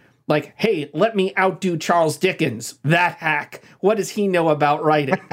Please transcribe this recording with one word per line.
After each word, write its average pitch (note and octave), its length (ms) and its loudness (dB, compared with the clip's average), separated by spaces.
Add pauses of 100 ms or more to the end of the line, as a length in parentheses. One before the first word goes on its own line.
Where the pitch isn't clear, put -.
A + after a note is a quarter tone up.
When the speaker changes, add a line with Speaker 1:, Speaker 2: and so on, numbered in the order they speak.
(280)
Speaker 1:
like, D3+ 300 -2
"Hey, D#3 360 -2
let G#3 220 0
me F#3+ 220 0
outdo F#3 400 0
Charles D#3+ 400 0
Dickens, D3+ 680 -4
that E3+ 340 2
hack. D#3 460 -6 (160)
What G#3 180 2
does F3 140 -4
he G3+ 160 -2
know E3 220 2
about D3 340 2
writing?" D3+ 340 2 (120)
Speaker 2:
<laughs> - 40 -